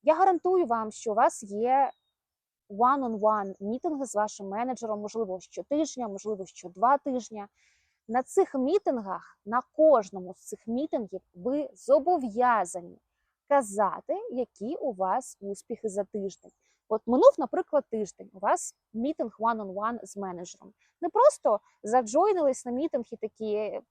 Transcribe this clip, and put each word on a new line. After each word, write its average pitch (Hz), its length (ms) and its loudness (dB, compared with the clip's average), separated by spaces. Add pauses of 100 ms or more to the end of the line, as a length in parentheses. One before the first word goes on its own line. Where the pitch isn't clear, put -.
Я 302 120 4
гарантую 359 500 4
вам, 220 260 -2
що - 200 -6
у 202 40 -2
вас - 280 2
є 233 480 0 (800)
one-on-one 214 880 0
мітинги 269 460 -4
з - 100 -12
вашим 208 320 -4
менеджером, 214 540 -6
можливо, 208 380 -6
щотижня, 277 680 -4
можливо, 196 380 -8
що - 240 -18
два 226 280 2
тижня. 226 500 -8 (600)
На 240 160 -2
цих - 320 0
мітингах, 254 880 -2
на 233 160 0 (100)
кожному 202 600 4
з - 140 -20
цих - 200 -12
мітингів 233 540 -4 (120)
ви 254 400 -4
зобов'язані 240 1200 0 (520)
казати, 214 680 0 (140)
які 247 440 -6
у 269 180 -4
вас 190 460 -2
успіхи 196 500 -8
за 196 140 -4
тиждень. 196 480 -10 (380)
От 220 160 -2
минув, 302 320 8
наприклад, 294 520 -2
тиждень, 196 440 -8
у 190 60 -20
вас 233 360 -2 (180)
мітинг 247 460 -6
one-on-one 214 680 -4
з - 120 -16
менеджером. 180 560 -12 (280)
Не 349 80 -4
просто 415 500 4 (240)
заджойнились 262 840 2
на 240 60 -6
мітинг 254 400 -4
і 233 40 -10
такі 214 760 -6